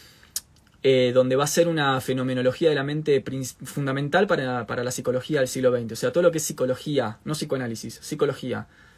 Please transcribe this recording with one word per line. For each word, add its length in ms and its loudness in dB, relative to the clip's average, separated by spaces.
eh, 300 4
donde 240 4
va 80 2
a 20 -2
ser 220 4
una 320 2
fenomenología 640 0
de 80 4
la 80 0
mente 380 0
prin-, 240 -6
fundamental 800 0
para, 400 -2
para 160 -4
la 80 -4
psicología 480 -2
del 80 2
siglo 240 2
veinte. 220 -2
O 40 -8
sea, 140 -2
todo 120 2
lo 80 6
que 80 -4
es 40 -2
psicología, 800 -2
no 120 -4
psicoanálisis, 640 -6
psicología 640 -4